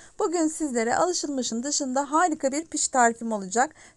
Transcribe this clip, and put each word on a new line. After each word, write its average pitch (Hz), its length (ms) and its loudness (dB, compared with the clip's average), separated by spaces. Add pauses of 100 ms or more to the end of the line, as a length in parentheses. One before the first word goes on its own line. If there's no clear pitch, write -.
(180)
Bugün 339 300 2
sizlere 240 480 0
alışılmışın 285 680 -2
dışında 269 500 -2
harika 311 400 2
bir 311 140 -4
piş - 220 -4
tarifim 233 440 2
olacak. 214 420 -2 (220)